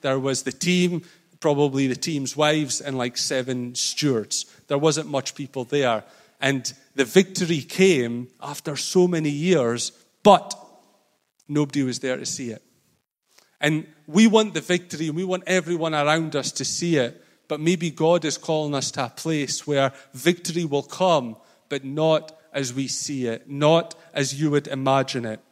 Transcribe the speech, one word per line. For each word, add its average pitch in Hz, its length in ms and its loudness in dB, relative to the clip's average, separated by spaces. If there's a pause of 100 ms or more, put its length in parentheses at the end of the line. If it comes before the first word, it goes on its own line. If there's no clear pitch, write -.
There 135 180 0
was 131 240 -2
the 131 80 -4
team, 180 520 0 (360)
probably 139 480 2
the 127 80 0
team's 139 400 -6
wives, 151 460 0
and, 135 160 -6
like, 123 180 -4
seven 127 600 -4
stewards. - 680 -2 (220)
There 143 120 0
wasn't 156 300 0
much 139 260 -6
people 131 300 -8
there. 120 380 0 (380)
And 135 300 0 (240)
the 135 100 2
victory 175 560 2
came 123 680 2 (120)
after 147 340 -10
so 180 320 2
many 160 220 0
years, 143 640 0 (320)
but - 320 6 (920)
nobody 147 360 0
was 127 160 -4
there 131 180 -4
to 139 80 -10
see 127 240 -8
it. 107 140 -14 (1000)
And 156 240 0 (220)
we 190 180 6
want 214 300 4
the 156 60 -2
victory, 175 480 -4
and 147 60 -4
we 180 80 -4
want 185 220 -4
everyone 165 480 0
around 151 420 0
us 131 180 -2
to 135 120 -6
see 170 320 0
it, 123 260 -2 (240)
but 151 120 -6
maybe 165 320 0
God 160 340 2
is 147 120 -2
calling 156 360 -2
us 135 180 -2
to 135 140 -4
a 120 40 -8
place 156 580 -4
where 139 260 2 (200)
victory 170 520 0
will 139 180 -2
come, 139 540 0 (320)
but 139 140 -6
not 156 500 0 (200)
as 135 200 -4
we 135 140 -4
see 131 400 -4
it, 113 220 -6
not 151 440 2 (200)
as 135 260 -2
you 151 100 2
would 143 180 2
imagine 135 580 0
it. 110 140 -8 (120)